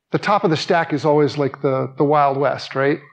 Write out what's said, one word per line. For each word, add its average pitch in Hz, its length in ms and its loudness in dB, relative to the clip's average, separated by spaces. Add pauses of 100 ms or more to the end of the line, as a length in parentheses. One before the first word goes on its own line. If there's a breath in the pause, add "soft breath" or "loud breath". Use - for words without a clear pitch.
(120)
The 160 80 -2
top 202 240 0
of 196 60 2
the 156 80 0
stack 165 360 0
is 135 100 -2
always, 147 340 2
like, 135 240 -4
the, 131 360 -2
the 156 60 0
Wild 143 340 2
West, - 380 -4
right? 139 240 0 (120)